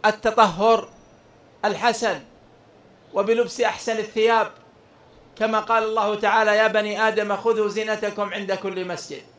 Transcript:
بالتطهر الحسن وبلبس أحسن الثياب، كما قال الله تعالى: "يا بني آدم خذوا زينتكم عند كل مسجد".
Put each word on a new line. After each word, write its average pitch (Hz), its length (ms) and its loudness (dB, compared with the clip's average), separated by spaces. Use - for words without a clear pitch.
بالتطهر 214 840 2
الحسن 208 560 -2
وبلبس 220 480 0
أحسن 220 360 -2
الثياب، 220 540 0
كما 220 240 0
قال 226 240 0
الله 214 320 0
تعالى: 214 420 2
"يا 220 100 4
بني 214 400 0
آدم 208 280 0
خذوا 214 320 0
زينتكم 208 680 -4
عند 196 200 -4
كل 185 340 -6
مسجد". 147 340 -10